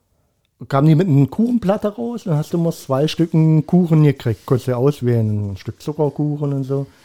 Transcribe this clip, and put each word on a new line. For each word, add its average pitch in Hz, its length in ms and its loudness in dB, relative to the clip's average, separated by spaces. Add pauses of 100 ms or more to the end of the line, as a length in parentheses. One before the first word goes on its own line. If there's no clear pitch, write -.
(600)
äh, 123 60 -18
kamen 139 200 2
die 160 80 6
mit 180 120 2
einem 139 220 4
Kuchenplatte 220 600 -2
raus 233 360 -10
und 202 40 -4
dann 151 80 0
hast 156 160 -6
du 175 60 0
immer 170 120 0
zwei 139 360 -2
Stücken 160 580 2
Kuchen 165 380 4
gekriegt. 135 420 0
Konntest 123 220 -2
du 123 100 -2
auswählen, 117 760 0
ein 98 40 -12
Stück - 240 -14
Zuckerkuchen 147 720 -4
und 135 100 -4
so. 139 220 -4 (200)